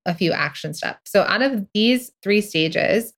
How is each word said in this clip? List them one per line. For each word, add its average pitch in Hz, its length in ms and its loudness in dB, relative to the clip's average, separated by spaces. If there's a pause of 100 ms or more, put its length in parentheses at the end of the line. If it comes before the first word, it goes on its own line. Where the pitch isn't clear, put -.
a 175 100 -2
few 165 180 0
action 151 400 -6
steps. - 380 -10
So 196 100 4
out 220 220 0
of 240 220 -2 (100)
these 247 360 2 (120)
three 208 180 2
stages, 180 760 0